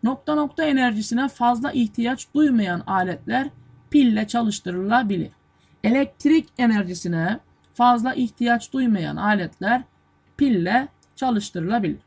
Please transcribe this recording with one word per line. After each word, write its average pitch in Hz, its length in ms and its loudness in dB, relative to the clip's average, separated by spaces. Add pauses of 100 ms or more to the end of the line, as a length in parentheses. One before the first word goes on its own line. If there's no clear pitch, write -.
Nokta 269 320 -2
nokta 294 280 -2
enerjisine 247 640 0
fazla 240 440 0
ihtiyaç 240 640 -4
duymayan 226 460 2
aletler 190 680 -2 (420)
pille 220 380 4
çalıştırılabilir. 202 1040 -2 (520)
Elektrik 277 760 2
enerjisine 180 800 0 (340)
fazla 240 400 4
ihtiyaç 240 600 -2
duymayan 202 420 0
aletler 202 680 -2 (560)
pille 233 500 2 (280)
çalıştırılabilir. 202 920 -2